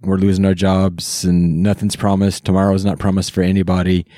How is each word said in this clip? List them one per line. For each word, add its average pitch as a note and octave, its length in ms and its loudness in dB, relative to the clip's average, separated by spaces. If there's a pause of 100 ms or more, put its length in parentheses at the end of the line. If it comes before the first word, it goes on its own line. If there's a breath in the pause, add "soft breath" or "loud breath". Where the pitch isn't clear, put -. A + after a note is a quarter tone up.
we're F#2+ 160 0
losing G2 260 2
our F#2+ 80 4
jobs F#2+ 720 -2
and F2 380 2
nothing's G#2 340 -2
promised, G2 480 0
tomorrow's F#2+ 400 2
not F#2+ 140 -2
promised F#2+ 340 -2
for F#2+ 100 -2
anybody. F#2 600 0 (140 loud breath)